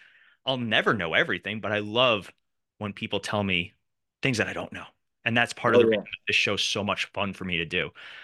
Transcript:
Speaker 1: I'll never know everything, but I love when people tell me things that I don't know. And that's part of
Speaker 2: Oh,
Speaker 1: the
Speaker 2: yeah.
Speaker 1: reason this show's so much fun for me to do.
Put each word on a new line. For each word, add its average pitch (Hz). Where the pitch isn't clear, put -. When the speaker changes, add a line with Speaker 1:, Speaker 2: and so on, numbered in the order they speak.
Speaker 1:
I'll 131
never 123
know 85
everything, 107
but 101
I 104
love 104
when 101
people 107
tell 104
me 92
things 131
that 98
I -
don't -
know. -
And 117
that's 120
part 117
of 120
Speaker 2:
Oh, -
Speaker 1:
the 117
Speaker 2:
yeah. 107
Speaker 1:
reason -
this 101
show's 101
so 104
much 98
fun 98
for 92
me 90
to 82
do. 80